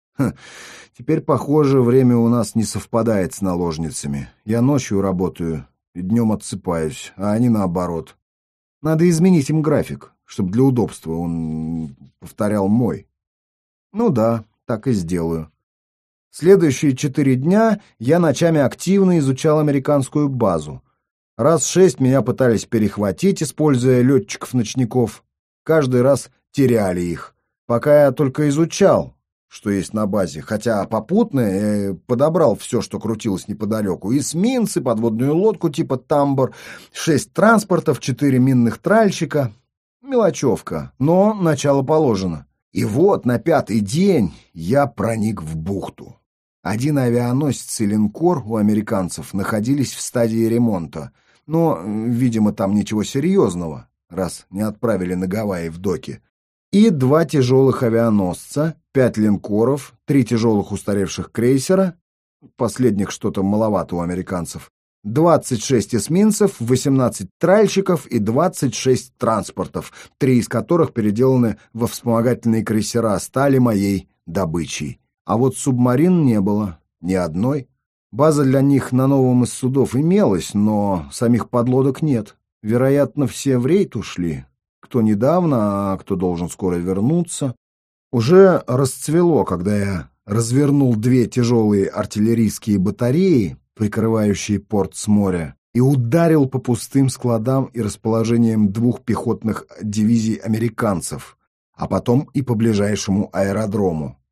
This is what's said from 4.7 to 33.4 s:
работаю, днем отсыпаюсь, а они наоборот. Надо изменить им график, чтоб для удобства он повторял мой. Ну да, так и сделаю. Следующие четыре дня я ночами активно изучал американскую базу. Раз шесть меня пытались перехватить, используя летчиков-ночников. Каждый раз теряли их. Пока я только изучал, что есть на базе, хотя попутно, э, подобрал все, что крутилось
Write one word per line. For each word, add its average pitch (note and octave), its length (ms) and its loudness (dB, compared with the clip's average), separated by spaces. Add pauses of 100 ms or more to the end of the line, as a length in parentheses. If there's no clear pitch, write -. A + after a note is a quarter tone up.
работаю, F2 640 -4 (280)
днем G#2+ 380 0
отсыпаюсь, F2+ 840 -6
а G#2 160 -2
они A#2+ 180 2
наоборот. F2+ 640 -4 (640)
Надо D#3+ 300 2
изменить E3 400 2
им D#3 100 0
график, D3 520 -2 (120)
чтоб F#2 260 -6
для A2+ 120 2
удобства A#2 500 0
он D#2+ 840 -6 (220)
повторял G#2 500 -4
мой. G#2+ 380 0 (840)
Ну A3+ 180 0
да, A2+ 340 0 (220)
так A2+ 220 -6
и B2+ 40 2
сделаю. E2 580 -4 (800)
Следующие D#3+ 640 4
четыре C3+ 400 0
дня G#3 460 2 (180)
я C#3 200 2
ночами D#3+ 420 2
активно F3+ 600 2
изучал C#3+ 380 2
американскую D3 720 0
базу. E2+ 540 -2 (560)
Раз D3+ 260 2
шесть F#3 340 4
меня C3 220 4
пытались A#2 460 0
перехватить, G#2 760 0
используя C3 600 2
летчиков-ночников. B2 1200 -2 (400)
Каждый B2+ 380 2
раз C3+ 260 2 (220)
теряли G#2+ 500 2
их. F2 340 -8 (320)
Пока D3 380 4
я C3+ 80 4
только D3 380 0
изучал, D3+ 640 2 (340)
что - 220 -8
есть G2 240 -2
на G#2+ 120 -2
базе, F2+ 360 -4
хотя G#2+ 420 -2
попутно, C#3 560 -2
э, G2+ 540 -2
подобрал C#3 600 0
все, A2 280 -4
что - 160 -10
крутилось G#2+ 500 -4